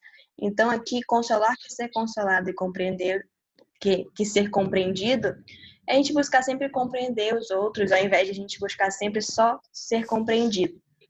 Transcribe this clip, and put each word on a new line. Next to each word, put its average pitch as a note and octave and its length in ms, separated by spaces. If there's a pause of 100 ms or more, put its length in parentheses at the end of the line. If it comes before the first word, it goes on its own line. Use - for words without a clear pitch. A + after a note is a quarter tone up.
(400)
Então, G#3 300
aqui, A#3+ 340
consolar A#3 540
que - 160
ser A#3+ 160
consolado G3+ 600
e F3+ 40
compreender F#3 720 (540)
que, F#3+ 240 (100)
que G#3 80
ser G3+ 260
compreendido F#3+ 840 (540)
a - 60
gente C#4 180
buscar C#4 300
sempre C4+ 260
compreender B3 640
os A3 140
outros, G3 420
ao F#3+ 120
invés F#3+ 220
de F#3+ 60
a G3 40
gente G3 240
buscar G3 320
sempre G#3 300
só A#3 380 (120)
ser A3+ 340
compreendido. A3+ 720 (300)